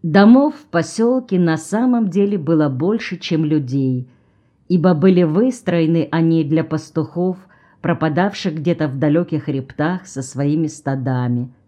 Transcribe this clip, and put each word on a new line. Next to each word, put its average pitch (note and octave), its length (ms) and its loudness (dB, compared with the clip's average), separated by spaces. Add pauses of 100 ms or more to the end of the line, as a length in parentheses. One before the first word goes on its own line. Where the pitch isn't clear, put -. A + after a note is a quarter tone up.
Домов A3+ 520 6
в - 100 -20
посёлке A3 720 -2
на E3 180 2
самом A3+ 520 0
деле G3+ 280 0
было D3+ 320 2
больше, E3+ 480 -4
чем D#3+ 280 -2
людей, C3 680 -2 (560)
ибо F3+ 260 2
были F3+ 300 4
выстроены E3+ 880 0
они E3 320 2
для D#3 200 0
пастухов F3 760 -4 (460)
пропадавший E3+ 720 -2
где-то D#3+ 340 -2
в C3+ 100 -6
далёких D#3 460 0
хребтах D3+ 640 -6
со C3+ 140 -10
своими C#3+ 460 -2
стадами. B2 880 -4 (140)